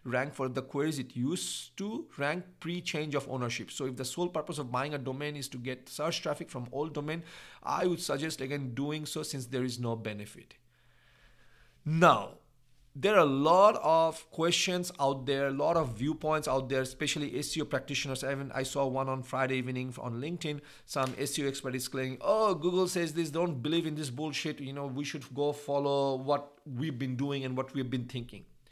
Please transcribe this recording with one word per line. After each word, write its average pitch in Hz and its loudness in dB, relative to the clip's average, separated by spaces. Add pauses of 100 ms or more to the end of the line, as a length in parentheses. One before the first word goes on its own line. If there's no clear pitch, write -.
rank 131 0
for 131 -2
the 127 -2
queries 143 -2
it - -6
used - -2
to 214 -6 (100)
rank 156 -2 (160)
pre-change 165 -4
of 135 -2
ownership. 120 -4
So 135 -4
if 127 -6
the 131 -4
sole 175 -2
purpose 156 -4
of 127 -6
buying 135 -2
a 143 -2
domain 139 -4
is 135 -8
to 131 -10
get 127 -8
search 160 -2
traffic 156 -4
from 120 -8
old 147 -4
domain, 156 -4 (380)
I 151 0
would 175 0
suggest 151 -2
again 135 -4
doing 147 -2
so 151 -6
since 131 -6
there 127 0
is 120 -4
no 117 -2
benefit." 104 -10 (1300)
Now, 151 6 (580)
there 190 4
are 196 10
a 160 10
lot 165 8
of 160 4
questions 180 2 (100)
out 135 2
there, 139 2
a 135 0
lot 151 2
of 147 2
viewpoints 151 0
out 135 2
there, 131 2
especially 143 -2
S - -4
E 156 0
O 139 0
practitioners. 135 -2
I 135 -2
even, 139 -4
I 131 -2
saw 139 0
one 135 0
on 131 -2
Friday 131 0
evening 127 -4
on 117 -6
LinkedIn. 151 -4 (240)
Some 131 -2
S 139 -2
E 147 0
O 139 2
expert 131 -4
is 123 -4
claiming, 131 -4
"Oh, 208 4
Google 180 2
says 170 0
this, 165 -2
don't 160 0
believe 160 2
in 156 -4
this 151 -4
bullshit. 147 -4
You 135 -8
know, 143 -4
we 135 -4
should 143 -8
go 147 2
follow 143 2
what 143 0 (120)
we've 135 -2
been 127 -2
doing 139 0
and 127 -2
what 131 -4
we've 127 -2
been 123 -2
thinking." 120 -8 (260)